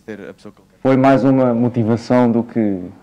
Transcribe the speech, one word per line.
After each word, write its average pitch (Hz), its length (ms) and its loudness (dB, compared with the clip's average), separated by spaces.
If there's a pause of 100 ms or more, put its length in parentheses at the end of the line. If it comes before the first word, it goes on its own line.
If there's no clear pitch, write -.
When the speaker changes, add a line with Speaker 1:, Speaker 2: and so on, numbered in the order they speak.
Speaker 1:
ser 101 240 -16
a - 60 -18
pessoa - 180 -20
que - 80 -20
ele - 80 -20
quer. - 100 -20
Speaker 2:
foi 135 160 2
mais 131 280 2
uma 131 320 2
motivação 120 760 0
do 113 120 0
que 104 400 -4 (200)